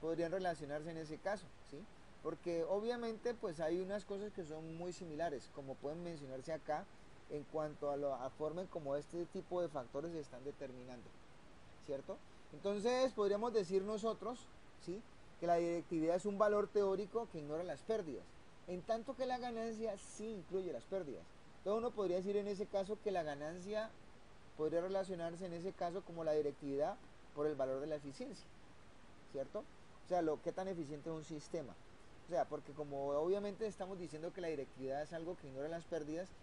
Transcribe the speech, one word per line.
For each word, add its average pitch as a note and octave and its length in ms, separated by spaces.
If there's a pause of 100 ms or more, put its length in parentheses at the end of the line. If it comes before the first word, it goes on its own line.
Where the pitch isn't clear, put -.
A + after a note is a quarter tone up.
podrían E3 300
relacionarse D#3 600
en E3 60
ese D#3 220
caso, G3+ 260 (260)
¿sí? C#3+ 80 (440)
Porque E3 420
obviamente, A3+ 720
pues, F3 260
hay E3 200
unas G3 240
cosas G3+ 280
que F#3 120
son D#3+ 320
muy F3 160
similares, D#3+ 600
como C3+ 200
pueden D3+ 280
mencionarse C#3+ 500
acá, D3+ 320 (460)
en D3 140
cuanto D3+ 460
a C#3+ 60
la C3+ 420
forma D#3 240
en F#3 60
cómo C#3+ 280
este E3+ 300
tipo F3+ 340
de E3+ 80
factores C#3+ 440
se E3 80
están C3 240
determinando, B2+ 640 (800)
¿cierto? C#3 320 (360)
Entonces, G#3 600
podríamos G#3 400
decir F#3+ 300
nosotros, G#3+ 640 (340)
¿sí? G3 220 (360)
que F3 80
la E3+ 100
directividad E3+ 600
es F#3 100
un G3+ 120
valor G#3 300
teórico G3+ 640
que E3+ 80
ignora D3+ 240
las D#3+ 200
pérdidas, E3 420 (420)
en F3+ 160
tanto A3+ 340
que B3+ 100
la B3+ 120
ganancia A3+ 600
sí - 280
incluye F#3 460
las A#2 120
pérdidas. D3 380 (360)
Entonces, G3+ 200
uno A#3 120
podría F#3+ 260
decir G3 200
en G3+ 120
ese G3+ 180
caso G3+ 360
que G#3+ 80
la F#3 120
ganancia F3 680 (680)
podría D#3 240
relacionarse F3+ 640
en F3 60
ese E3+ 200
caso F3+ 300
como E3 220
la D#3 80
directividad D3 640 (380)
por D3 120
el D3+ 80
valor C3+ 260
de D3 60
la D#3 100
eficiencia, D3 500 (840)
¿cierto? C#3 280 (440)
O - 40
sea, F3 140
lo, D3+ 200
qué E3 100
tan F#3 160
eficiente D3+ 420
es D#3+ 40
un D#3 100
sistema. D3 500 (520)
O - 40
sea, D#3+ 160
porque D3 260
como C#3 380
obviamente G3 560
estamos F#3+ 320
diciendo D#3+ 340
que F#3+ 80
la E3+ 80
directividad C3+ 540
es D3+ 100
algo E3 240
que - 100
ignora C3+ 220
las E3 160
pérdidas, D#3+ 440 (140)